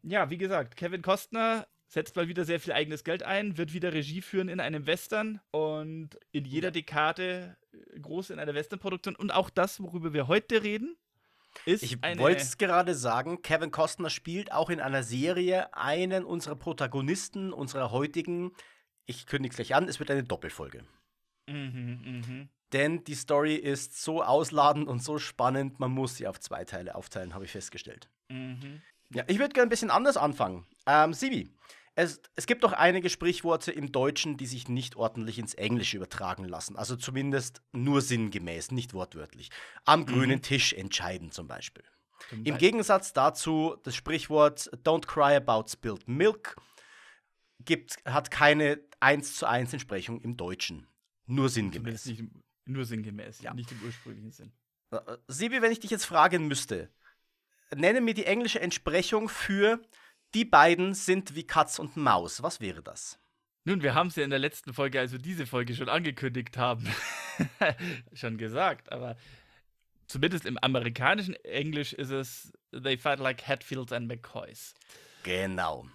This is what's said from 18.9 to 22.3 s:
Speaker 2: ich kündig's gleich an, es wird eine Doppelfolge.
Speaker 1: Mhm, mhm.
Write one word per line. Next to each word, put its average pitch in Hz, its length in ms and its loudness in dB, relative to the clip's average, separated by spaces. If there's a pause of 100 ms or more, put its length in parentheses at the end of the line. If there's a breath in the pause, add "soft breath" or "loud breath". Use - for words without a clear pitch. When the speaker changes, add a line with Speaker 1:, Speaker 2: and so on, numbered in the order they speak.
Speaker 2:
ich - 200 -12
kündig's 135 280 -4
gleich - 180 -4
an, 151 140 4
es - 140 -8
wird 147 100 -4
eine 139 140 0
Doppelfolge. 80 600 -8 (600)
Speaker 1:
Mhm, 123 580 -8
mhm. 127 440 -10 (240)